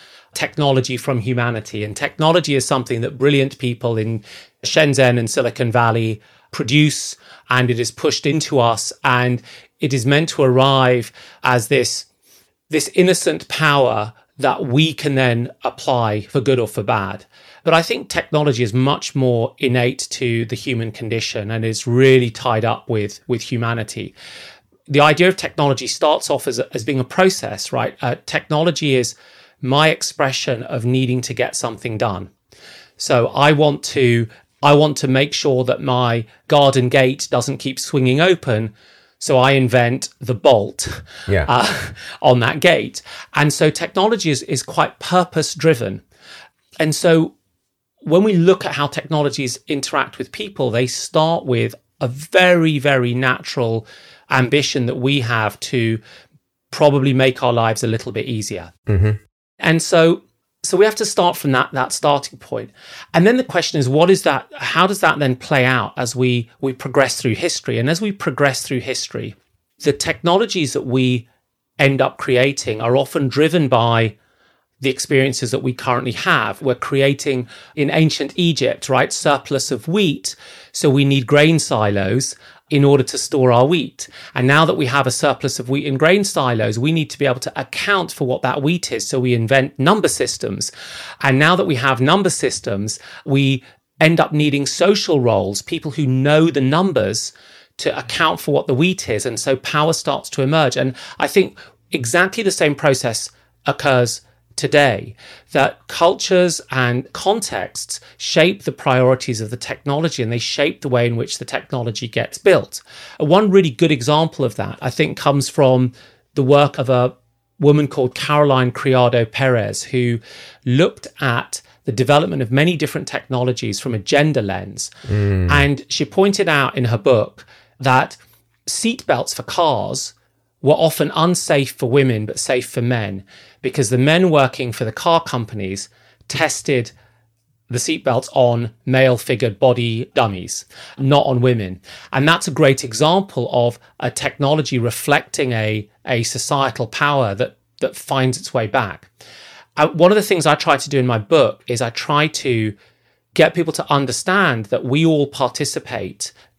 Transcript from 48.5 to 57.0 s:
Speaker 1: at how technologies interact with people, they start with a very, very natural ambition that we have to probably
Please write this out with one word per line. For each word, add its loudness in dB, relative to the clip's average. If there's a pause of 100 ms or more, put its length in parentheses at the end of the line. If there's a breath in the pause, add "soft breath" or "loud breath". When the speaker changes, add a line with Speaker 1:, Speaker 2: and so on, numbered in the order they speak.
Speaker 1:
at -4
how -2
technologies -4
interact -4
with -10
people, -6
they 0
start -2
with -2 (240)
a -4
very, 2
very 0
natural -2 (460 loud breath)
ambition 0
that -2
we 0
have -2
to -2 (720 loud breath)
probably 4